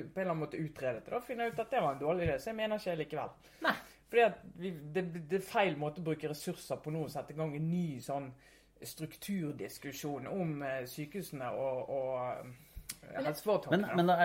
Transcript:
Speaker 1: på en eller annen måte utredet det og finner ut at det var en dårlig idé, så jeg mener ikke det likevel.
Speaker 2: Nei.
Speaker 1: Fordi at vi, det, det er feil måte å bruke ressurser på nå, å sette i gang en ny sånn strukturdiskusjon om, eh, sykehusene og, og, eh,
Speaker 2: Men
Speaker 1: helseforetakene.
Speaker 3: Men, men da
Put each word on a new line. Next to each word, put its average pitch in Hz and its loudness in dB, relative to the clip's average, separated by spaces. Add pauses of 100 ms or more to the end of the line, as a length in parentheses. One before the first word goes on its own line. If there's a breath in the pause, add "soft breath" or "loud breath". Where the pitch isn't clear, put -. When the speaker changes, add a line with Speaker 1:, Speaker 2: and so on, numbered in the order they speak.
(140)
Speaker 1:
på 185 -4
en - 0
eller 185 0
annen 160 2
måte - -6
utredet 135 -2
det - -6
og 240 0
finner 233 -2
ut 233 -4
at 220 -2
det 247 4
var 143 4
en 139 -4
dårlig 170 4
idé, 147 4
så - -4
jeg 220 -4
mener 214 0
ikke 185 -2
det - -4
likevel. 131 -4 (320 soft breath)
Speaker 2:
Nei. 320 4 (360 loud breath)
Speaker 1:
Fordi 233 8
at 196 6 (240)
vi, 175 -4 (220)
det, 165 -2
det 190 2
er 190 -6
feil 196 4
måte 147 -2
å - -4
bruke 156 0
ressurser 151 -4
på 156 -4
nå, 160 -2
å - -6
sette 143 -6
i 147 -8
gang 156 -2
en 160 0
ny 170 0
sånn 139 -4 (520 soft breath)
strukturdiskusjon 147 -6
om, 156 -2
eh, 135 -2
sykehusene 147 -6
og, 131 0
og, 131 0
eh, - -8
Speaker 2:
Men - -2
Speaker 1:
helseforetakene. 165 2 (100)
Speaker 3:
Men, - -2
men 175 6
da 180 8